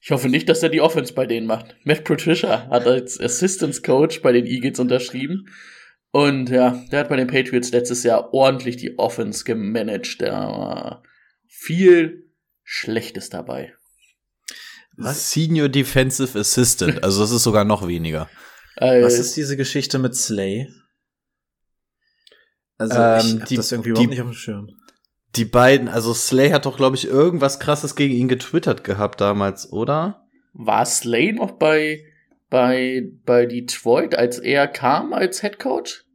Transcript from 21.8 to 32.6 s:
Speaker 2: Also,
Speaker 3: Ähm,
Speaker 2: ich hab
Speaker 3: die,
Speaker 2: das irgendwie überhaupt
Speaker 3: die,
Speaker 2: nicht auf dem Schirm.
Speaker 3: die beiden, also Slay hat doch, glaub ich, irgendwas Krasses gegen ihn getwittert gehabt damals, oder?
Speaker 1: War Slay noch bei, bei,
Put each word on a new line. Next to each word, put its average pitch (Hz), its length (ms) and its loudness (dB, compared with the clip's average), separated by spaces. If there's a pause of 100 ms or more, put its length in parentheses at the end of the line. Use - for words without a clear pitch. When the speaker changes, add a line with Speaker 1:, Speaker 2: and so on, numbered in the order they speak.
Speaker 2:
Also, 113 180 -4
Speaker 3:
Ähm, 117 220 6
Speaker 2:
ich 113 220 2
hab 110 80 -14
Speaker 3:
die, 117 80 -2
Speaker 2:
das 113 160 -2
irgendwie 117 180 -4
überhaupt 113 160 4
Speaker 3:
die, 117 40 2
Speaker 2:
nicht 127 100 -6
auf 120 80 -6
dem 117 60 -10
Schirm. 104 340 -12 (680)
Speaker 3:
die 117 80 0
beiden, 123 440 6
also 113 240 -2
Slay 131 380 2
hat 147 160 2
doch, 135 100 -6
glaub 131 180 2
ich, 127 120 -4
irgendwas 139 540 2
Krasses 147 340 -2
gegen 139 200 0
ihn 123 140 2
getwittert 127 560 -2
gehabt 101 360 -4
damals, 101 520 -2
oder? 151 540 -4 (260)
Speaker 1:
War 107 340 0
Slay 120 460 -2
noch 226 200 -6
bei, 156 520 0 (440)
bei, 127 600 0 (160)